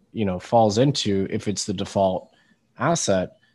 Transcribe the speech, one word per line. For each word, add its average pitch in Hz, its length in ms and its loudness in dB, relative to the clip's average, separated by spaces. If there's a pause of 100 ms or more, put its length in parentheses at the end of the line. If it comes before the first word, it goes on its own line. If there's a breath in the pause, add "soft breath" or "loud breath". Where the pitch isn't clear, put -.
(120)
you 113 120 -4
know, 90 160 -2
falls 110 360 2
into 110 540 2
if - 160 -6
it's 98 200 -4
the 104 60 -4
default 95 600 -2 (460 soft breath)
asset. 104 600 0 (160)